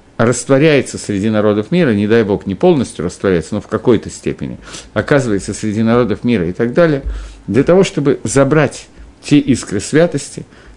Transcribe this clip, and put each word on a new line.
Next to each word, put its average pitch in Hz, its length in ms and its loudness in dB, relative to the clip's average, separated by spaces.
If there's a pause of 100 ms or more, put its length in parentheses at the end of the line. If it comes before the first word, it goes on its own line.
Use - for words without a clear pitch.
(160)
растворяется 135 800 2
среди 101 320 -4
народов 107 420 0
мира, 170 200 2
не 104 180 2
дай 113 160 4
Бог, 98 220 -2
не 95 80 -4
полностью 143 500 0
растворяется, 90 520 -2
но 98 40 -6
в - 80 -12
какой-то 110 400 0
степени, 67 480 -8 (380)
оказывается 110 580 -2
среди 107 300 -4
народов 113 420 0
мира 104 240 0
и 90 40 -4
так 120 200 -4
далее, 156 300 2 (440)
для 120 160 2
того, 180 220 4
чтобы 143 400 -2
забрать 135 640 0 (340)
те 147 160 2
искры 110 420 0
святости, - 680 -2 (300)